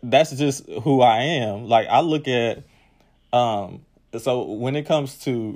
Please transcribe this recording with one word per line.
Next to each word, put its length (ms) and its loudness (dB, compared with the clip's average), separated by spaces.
that's 360 2
just 320 -2
who 320 0
I 200 6
am. 460 -4
Like, 220 4
I 120 4
look 260 -2
at, 360 -2
um, 480 0
so 260 -2
when 320 -6
it 100 -6
comes 340 -2
to 360 -4